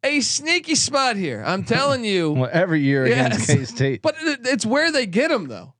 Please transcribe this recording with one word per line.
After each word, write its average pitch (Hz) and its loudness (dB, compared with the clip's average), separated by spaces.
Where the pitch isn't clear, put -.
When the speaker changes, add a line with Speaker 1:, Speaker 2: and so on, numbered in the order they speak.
Speaker 1:
a 285 0
sneaky 311 0
spot 269 0
here. 143 -4
I'm 185 -2
telling 262 0
you. 180 0
Speaker 2:
<laughs> 151 0
Well, 127 0
every 170 2
year 139 2
against 233 0
Speaker 1:
Yes. - 6
Speaker 2:
K-State. 135 -2
Speaker 1:
But 302 0
it, 294 -2
it's 254 0
where 285 2
they 269 0
get 226 0
'em, 208 -2
though. 104 -14